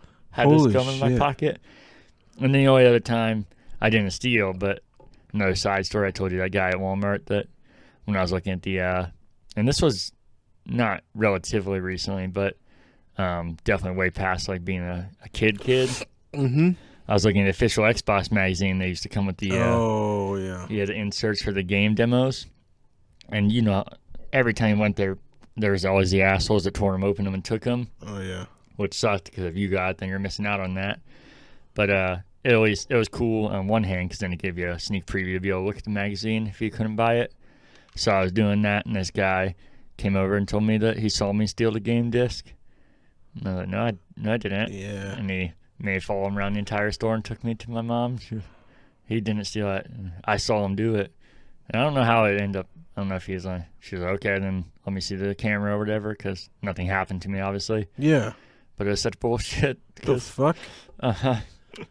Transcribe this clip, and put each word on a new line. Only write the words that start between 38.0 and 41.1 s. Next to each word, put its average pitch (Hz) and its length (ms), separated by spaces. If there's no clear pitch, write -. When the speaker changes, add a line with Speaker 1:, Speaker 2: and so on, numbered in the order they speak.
Speaker 1:
I 95 100
was 92 100
doing 104 300
that, 104 240
and 117 80
this 92 160
guy 95 460
came 98 180
over 95 220
and 101 100
told 107 160
me 110 160
that 110 200
he 107 100
saw 101 240